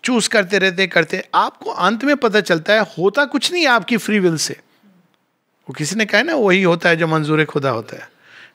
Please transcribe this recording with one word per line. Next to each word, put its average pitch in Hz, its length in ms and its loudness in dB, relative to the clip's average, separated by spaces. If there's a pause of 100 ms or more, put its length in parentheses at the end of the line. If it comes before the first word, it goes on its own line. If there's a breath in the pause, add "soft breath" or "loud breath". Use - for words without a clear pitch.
चूज 220 240 0
करते 202 320 0
रहते, 190 280 0
करते, 175 480 -2
आपको 226 340 -2
अंत 214 340 -2
में 285 140 2
पता 214 240 2
चलता 170 320 0
है 220 60 4
होता 202 460 0
कुछ 285 280 -4
नहीं 349 140 0
आपकी 233 300 0
फ्री 208 220 0
विल 175 180 2
से। - 220 -6 (1080)
वो 139 40 -12
किसी 151 220 -6
ने 220 100 0
कहा 208 160 2
ना, 320 140 -2
"वही 196 280 4
होता 175 260 2
है 170 60 4
जो 165 120 0
मंजूर 156 380 2
खुदा 139 240 -2
होता 113 260 -6
है।" - 140 -18 (460 loud breath)